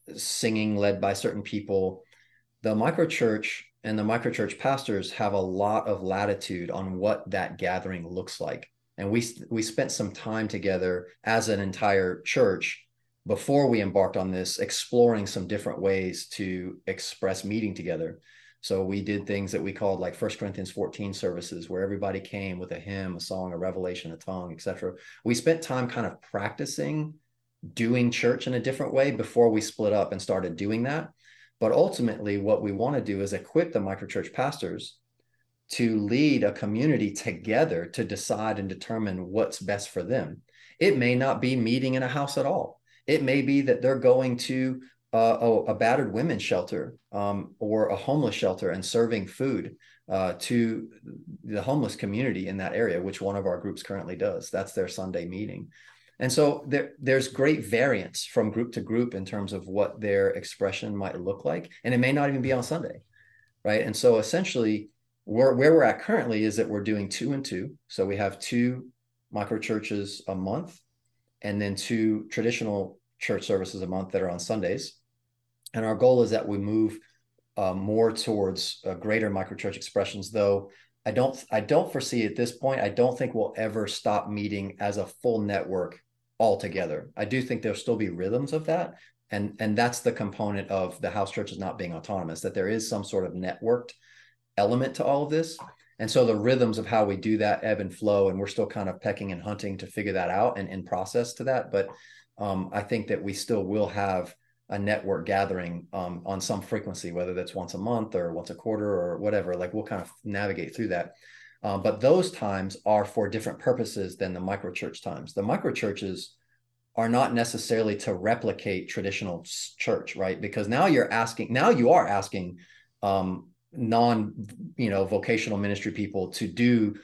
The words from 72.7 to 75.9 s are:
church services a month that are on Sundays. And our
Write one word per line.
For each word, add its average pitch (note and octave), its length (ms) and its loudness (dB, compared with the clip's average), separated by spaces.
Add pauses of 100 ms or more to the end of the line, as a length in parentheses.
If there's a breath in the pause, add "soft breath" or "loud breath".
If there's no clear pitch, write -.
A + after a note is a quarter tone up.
church - 260 -2
services F#2+ 360 -2
a F2+ 60 -4
month F#2 240 -4
that F#2+ 120 0
are F#2 80 0
on F2 80 -4
Sundays. G#2 580 -2 (760)
And A2+ 140 -2
our A2 80 2